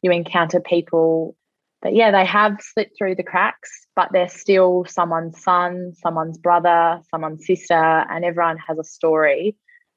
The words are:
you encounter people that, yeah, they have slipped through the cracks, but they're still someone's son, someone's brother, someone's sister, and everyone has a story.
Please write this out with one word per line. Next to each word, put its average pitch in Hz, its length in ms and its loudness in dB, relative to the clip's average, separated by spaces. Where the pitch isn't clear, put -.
you 185 100 2
encounter 170 480 0
people 165 760 0
that, 196 120 -4
yeah, 220 160 4
they 190 160 4
have 208 340 0
slipped - 360 -8
through 190 200 -4
the 180 60 -8
cracks, - 640 -6
but 180 160 0
they're 180 160 0
still 180 580 2
someone's 165 560 -4
son, 180 520 -2
someone's 165 440 -6
brother, 170 600 2
someone's 156 360 -10
sister, 175 280 -2
and 160 500 0
everyone 170 340 -2
has 160 200 -8
a 160 60 -10
story. 156 720 0